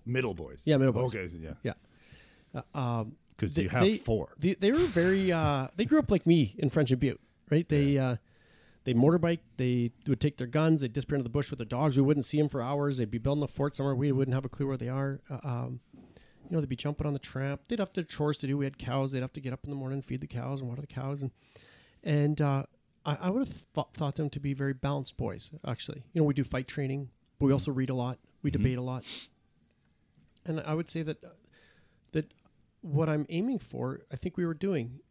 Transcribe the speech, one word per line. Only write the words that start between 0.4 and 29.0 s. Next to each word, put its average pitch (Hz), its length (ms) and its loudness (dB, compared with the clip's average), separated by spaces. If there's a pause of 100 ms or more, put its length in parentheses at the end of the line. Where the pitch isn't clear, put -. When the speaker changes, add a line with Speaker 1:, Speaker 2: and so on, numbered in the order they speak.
Speaker 2:
Yeah, 151 120 6
middle 135 160 4
boys. 123 120 0 (100)
Speaker 1:
Okay, 92 140 -6
so 87 100 -12
yeah. 78 140 -10 (100)
Speaker 2:
Yeah. 123 100 -4 (1000)
Uh, - 40 -8
um, 120 380 -4 (220)
Speaker 1:
'Cause 107 180 -2
Speaker 2:
they, 156 80 0
Speaker 1:
you 87 60 0
have 127 140 4
Speaker 2:
they, 214 140 4
Speaker 1:
four. 107 420 -2
Speaker 2:
they, 175 140 2
they 202 180 2
were 294 80 4
very, 190 520 4
uh, 147 440 2
they 190 100 0
grew 311 140 6
up - 100 2
like 196 160 4
me 160 320 6
in 135 120 0
Friendship 131 300 4
Butte, 131 200 0 (320)
right? 165 160 4
They, 143 160 4
Speaker 1:
Yeah. 139 240 2
Speaker 2:
uh, 123 80 0 (720)
they 127 80 2
motorbiked, 165 460 6 (180)
they 123 340 2 (160)
would 131 140 2
take 147 160 2
their 127 100 -6
guns, 156 340 4
they'd 117 120 -2
disappear 143 220 -2
into 131 80 0
the 117 60 -6
bush 135 200 -2
with 123 80 -8
their 120 80 -6
dogs. 131 320 2
We 139 60 8
wouldn't 143 220 4
see 151 140 2
'em 151 100 6
for 131 120 -4
hours. 143 360 0
They'd 110 140 0
be 117 60 -2
building 139 260 0
a 135 40 -2
fort 143 280 -2
somewhere. 139 200 0
We 139 160 2
wouldn't 131 240 2
have 131 100 -2
a 123 40 -6
clue 139 180 -4
where 131 100 -2
they 120 120 -6
are. 139 300 -4 (100)
Uh, 139 140 -8
um, 123 360 -6 (160)
you - 560 -20
know, 165 100 0
they'd 135 80 -2
be 127 80 -4
jumping 147 300 -4
on 147 60 -2
the 139 60 -4
tramp. 139 480 -6
They'd 233 120 -2
have 190 120 -4
their 180 140 -4
chores 151 320 -2
to 143 100 -6
do. 139 120 -2
We 143 60 -2
had 139 120 -6
cows. 135 340 -2
They'd 131 100 -2
have 127 120 -6
to 143 80 -12
get 131 120 -6
up - 120 -10
in 143 60 -10
the 139 40 -6
morning 135 220 -4
and 135 80 -8
feed 127 160 -6
the 147 60 -8
cows 135 340 -6
and 127 80 -6
water 127 120 -8
the 143 60 -12
cows. 139 360 -6
And, 127 80 -4 (720)
and, 147 360 2
uh, 139 240 2 (440)
I, 147 140 0
I 180 100 0
would 233 160 2
have - 60 -8 (200)
th-, - 200 -2
thought 143 220 -2
them 151 140 -2
to 143 100 -8
be 139 140 -2
very 139 200 -2
balanced 139 440 -4
boys, 104 340 -6 (160)
actually. - 360 -8 (100)
You 165 80 4
know, 151 40 6
we 143 100 4
do 139 100 0
fight 131 220 -4
training, 135 420 -4 (300)
but 143 80 4
we 131 40 8
also 139 200 2
read 131 180 0
a 131 60 -2
lot. 123 240 -4 (240)
We 147 80 0
Speaker 1:
Mm-hmm. 135 120 0
Speaker 2:
debate 127 140 2
a 123 40 -4
lot. 127 220 -6 (1400)